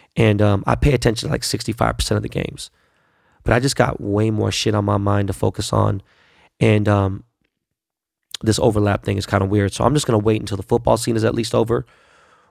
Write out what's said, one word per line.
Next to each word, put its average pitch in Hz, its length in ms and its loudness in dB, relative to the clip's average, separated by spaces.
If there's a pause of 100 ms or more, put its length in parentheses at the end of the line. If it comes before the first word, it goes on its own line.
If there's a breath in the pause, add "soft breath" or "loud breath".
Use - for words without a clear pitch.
(180 soft breath)
And, 104 240 4
um, 101 260 2
I 120 80 2
pay 147 160 2
attention 120 380 0
to, - 20 -4
like, 123 140 -4
sixty-five 117 520 -2
percent - 200 -2
of 107 60 -2
the - 40 -8
games. - 420 -8 (760)
But 113 80 2
I 123 80 4
just 135 160 0
got - 240 0
way 104 280 0
more 104 220 0
shit 107 240 -2
on 104 80 0
my 101 140 0
mind 101 320 0
to 101 40 -4
focus - 380 -4
on. 104 320 0 (560 soft breath)
And, 104 300 2
um, 98 340 0 (1160)
this 110 180 0
overlap 104 460 0
thing 101 100 -2
is 98 100 -4
kinda 101 200 0
weird. 101 260 0
So 113 140 -2
I'm 127 80 2
just 147 120 0
gonna 113 120 2
wait 107 240 0
until 98 160 -6
the 101 60 -8
football 120 340 2
scene 117 180 -4
is 107 80 0
at 110 100 0
least 113 220 -4
over. 117 300 0 (640 soft breath)